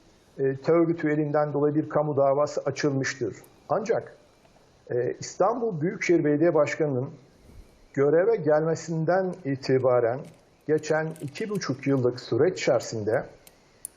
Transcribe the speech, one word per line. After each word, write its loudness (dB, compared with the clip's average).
e, 0
terör 2
örgütü 2
elinden 0
dolayı 2
bir 0
kamu 0
davası 2
açılmıştır. -2
Ancak, -2
e, 0
İstanbul -2
Büyükşehir 0
Belediye 4
Başkanı'nın 0
göreve 4
gelmesinden 0
itibaren 2
geçen 0
iki -8
buçuk -4
yıllık 0
süreç 0
içerisinde -2